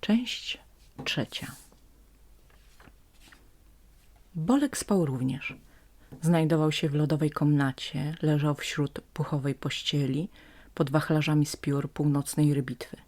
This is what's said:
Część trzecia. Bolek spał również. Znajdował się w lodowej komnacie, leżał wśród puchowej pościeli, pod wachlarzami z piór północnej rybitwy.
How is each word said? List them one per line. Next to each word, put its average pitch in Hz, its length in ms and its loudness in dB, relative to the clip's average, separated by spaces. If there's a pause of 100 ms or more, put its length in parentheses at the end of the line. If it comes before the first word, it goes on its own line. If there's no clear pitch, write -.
Część - 560 -2 (460)
trzecia. - 480 -6 (2750)
Bolek 247 420 2
spał 190 280 2
również. 131 500 -2 (680)
Znajdował 160 500 4
się 151 180 0
w 143 60 -2
lodowej 151 360 2
komnacie, 147 920 0
leżał 151 340 2
wśród - 460 -4 (120)
puchowej 143 420 -2
pościeli, 143 760 -2 (460)
pod 147 140 0
wachlarzami 151 560 2
z - 100 -8
piór 143 360 -4
północnej 147 600 2
rybitwy. 127 440 -6 (100)